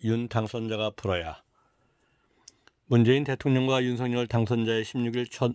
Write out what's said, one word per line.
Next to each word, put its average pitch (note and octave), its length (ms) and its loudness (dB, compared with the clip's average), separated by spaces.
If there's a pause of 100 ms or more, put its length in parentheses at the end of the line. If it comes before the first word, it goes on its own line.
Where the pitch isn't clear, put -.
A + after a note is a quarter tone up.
윤 A2+ 240 0
당선자가 A2 720 -4
풀어야. E2+ 480 -4 (1400)
문재인 B2 360 6
대통령과 C3 640 0
윤석열 B2 420 -2
당선자의 A2+ 580 0
십육 A#2+ 300 -4
일 B2 120 -2
첫 A#2+ 280 -2